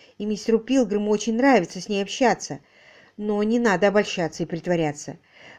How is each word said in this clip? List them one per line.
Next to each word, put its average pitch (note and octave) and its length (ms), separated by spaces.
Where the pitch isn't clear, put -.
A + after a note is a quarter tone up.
и G#3 80
мистеру G#3+ 320
Пилгриму G#3+ 520
очень G#3+ 260
нравится A3+ 440
с - 80
ней G3+ 140
общаться. G3 580
Но G#3 240
не A3 160
надо G3+ 300
обольщаться F#3+ 540
и E3 40
притворяться. D#3+ 720